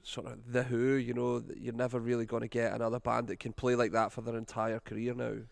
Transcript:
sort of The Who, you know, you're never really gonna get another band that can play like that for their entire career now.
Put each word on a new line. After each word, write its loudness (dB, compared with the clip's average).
sort -8
of -10
The 4
Who, 4
you 0
know, 0
you're -6
never 0
really 2
gonna -2
get 2
another 0
band 0
that -6
can -6
play 2
like 4
that 4
for -8
their -4
entire -2
career -4
now. -2